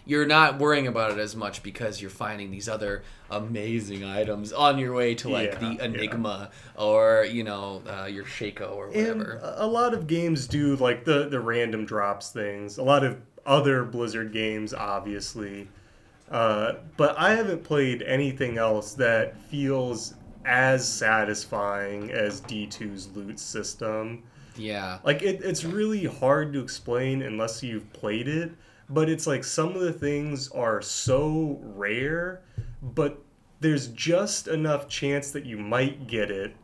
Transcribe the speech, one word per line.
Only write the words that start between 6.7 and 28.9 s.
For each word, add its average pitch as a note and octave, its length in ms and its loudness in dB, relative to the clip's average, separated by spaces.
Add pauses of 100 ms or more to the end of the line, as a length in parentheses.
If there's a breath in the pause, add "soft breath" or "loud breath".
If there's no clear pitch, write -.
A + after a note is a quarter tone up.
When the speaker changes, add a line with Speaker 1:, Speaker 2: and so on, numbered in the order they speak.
Speaker 1:
or, A2 540 6
you A#2 140 -2
know, G2 440 -6
uh, G2 180 -6
your G2+ 200 -6
Shaco G#2 500 -6
or G2+ 120 -8
Speaker 2:
And A3 320 0
Speaker 1:
whatever. G3+ 240 -6
Speaker 2:
a, - 220 -4
a - 20 0
lot A#3 260 2
of E3+ 140 -2
games E3 400 2
do, D3 300 4
like, B2 280 2
the, D3 240 4
the C3+ 100 -2
random A2+ 460 0
drops G2+ 460 -2
things. G2+ 480 -6
A C3+ 40 -2
lot C#3 200 6
of B2+ 140 0 (280)
other C#3 380 2
Blizzard A2+ 500 -4
games, G#2+ 400 -4
obviously. G2+ 960 -6 (640 soft breath)
Uh, A2+ 420 2 (240)
but D3+ 220 4
I G3 160 6
haven't G3 280 -2
played C3 380 2
anything C3 560 0
else A2 380 2
that A2+ 480 2
feels C3 720 -2 (280)
as C3 440 4 (500)
satisfying G2+ 720 -4
as G#2 300 0
D G#2+ 260 -6
two's G2+ 480 -10
loot G#2 240 -10
system. A2 840 -6 (320 soft breath)
Speaker 1:
Yeah. G2+ 480 -6
Speaker 2:
Like, D3 180 2
it, F#3+ 220 -2
it's F3 200 -2
really G#3 420 0
hard C#3+ 480 2
to C3+ 80 -2
explain C3 600 -2
unless A2+ 400 -4
you've A2+ 320 -8
played A2+ 340 -4
it, E3 240 -2 (380 soft breath)
but D#3 200 4